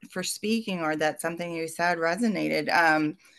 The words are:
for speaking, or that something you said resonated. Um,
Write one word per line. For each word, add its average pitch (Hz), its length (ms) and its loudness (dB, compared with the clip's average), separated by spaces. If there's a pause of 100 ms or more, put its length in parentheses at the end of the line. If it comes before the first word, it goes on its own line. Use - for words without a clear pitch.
(100)
for 185 120 -6
speaking, 214 580 -2
or 156 160 -2
that 151 240 0
something 170 320 -4
you 165 140 -4
said 170 320 0
resonated. 165 760 0
Um, 156 440 4 (220)